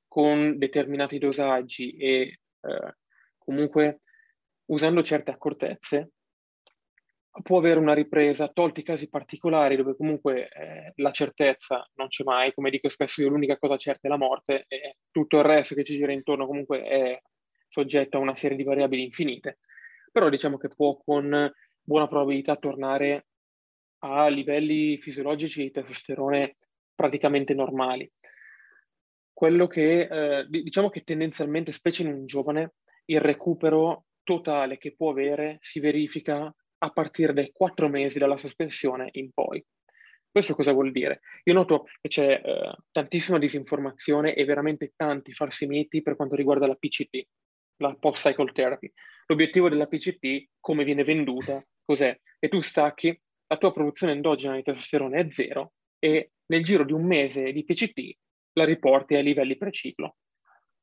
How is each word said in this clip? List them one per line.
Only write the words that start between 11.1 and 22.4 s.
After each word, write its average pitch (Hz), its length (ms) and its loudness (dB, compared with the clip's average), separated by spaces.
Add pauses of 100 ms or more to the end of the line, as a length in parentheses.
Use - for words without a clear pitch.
certezza 135 840 -2
non 135 140 -8
c'è - 140 -8
mai. 131 300 2
Come 139 160 -2
dico 135 200 -2
spesso - 320 -4
io, 139 80 2
l'unica 143 280 0
cosa 139 200 0
certa 139 300 -6
è 139 40 0
la 147 60 0
morte 135 500 -2
e 135 300 -12 (120)
tutto 151 280 2
il 147 60 8
resto 147 300 6
che 139 120 -2
ci 147 100 -6
gira 143 160 0
intorno 135 340 -2
comunque 139 380 -6
è 127 380 0 (460)
soggetto 139 500 0
a - 20 2
una 135 160 -2
serie 139 220 -4
di 135 60 -6
variabili 135 380 0
infinite. 131 580 -6 (520)
Però 190 180 4
diciamo 139 280 0
che 139 100 -10
può 143 300 0
con 143 540 0 (300)
buona 151 260 2
probabilità 139 500 0